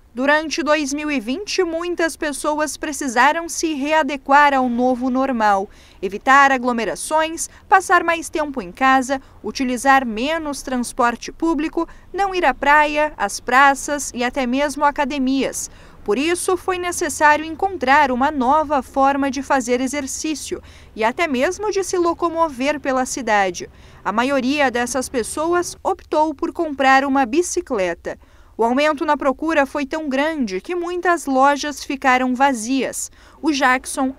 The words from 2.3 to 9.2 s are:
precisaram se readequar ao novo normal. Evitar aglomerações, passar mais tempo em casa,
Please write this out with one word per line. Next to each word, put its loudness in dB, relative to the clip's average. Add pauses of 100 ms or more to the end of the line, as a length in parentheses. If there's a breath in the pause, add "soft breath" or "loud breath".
precisaram 0
se -4
readequar 2
ao 2
novo 0
normal. 0 (340 soft breath)
Evitar 4
aglomerações, -2 (200 loud breath)
passar 6
mais -2
tempo -4
em -10
casa, 2 (220 loud breath)